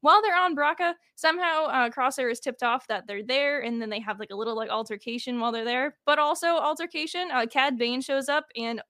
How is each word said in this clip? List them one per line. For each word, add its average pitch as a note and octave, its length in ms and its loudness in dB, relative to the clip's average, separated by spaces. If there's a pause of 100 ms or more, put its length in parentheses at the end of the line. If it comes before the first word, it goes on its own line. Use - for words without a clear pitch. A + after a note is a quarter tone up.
While E4 180 8
they're G#4 160 2
on F4+ 180 2
Braca, D4+ 380 0 (220)
somehow, D#4+ 540 0
uh, B3+ 200 2
Crosshair B3+ 420 0
is A#3+ 80 -4
tipped B3 240 -6
off B3 260 0
that G3+ 180 -4
they're G3+ 180 -8
there, C#4+ 360 0
and A#3 200 -4
then A3+ 80 -6
they G#3+ 120 -6
have, G#3 200 -6
like, G#3+ 100 -10
a G3 60 -10
little, A3+ 200 -4
like, A3 120 -4
altercation A#3 720 -6
while A#3 120 0
they're A3+ 120 -4
there. B3+ 400 -2
But D4 140 4
also D#4 300 2
altercation, E4 840 -2
uh, A#3+ 140 0
Cad C4 320 2
Bane A#3+ 240 0
shows C4+ 260 -2
up D4+ 160 2 (100)
and A#3 360 -6